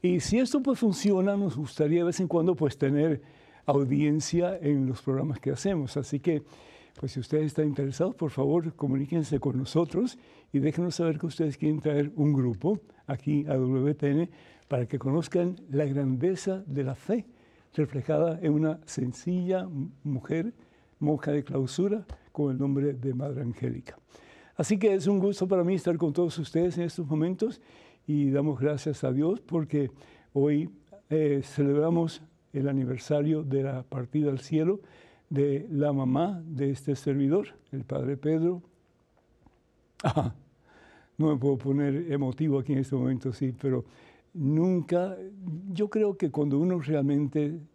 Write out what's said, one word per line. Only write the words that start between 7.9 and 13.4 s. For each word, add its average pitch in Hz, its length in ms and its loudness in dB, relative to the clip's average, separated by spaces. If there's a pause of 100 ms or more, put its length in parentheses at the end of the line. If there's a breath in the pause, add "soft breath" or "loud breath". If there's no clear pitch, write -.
por 156 140 -2
favor, 156 440 0
comuníquense 143 680 -2
con 135 160 -2
nosotros 165 600 0 (340 loud breath)
y 139 60 2
déjenos 156 380 0
saber 165 220 0
que 170 80 -4
ustedes 151 300 -2
quieren 156 240 0
traer 147 360 0
un 147 180 4
grupo 131 460 0 (260 loud breath)
aquí 147 400 -2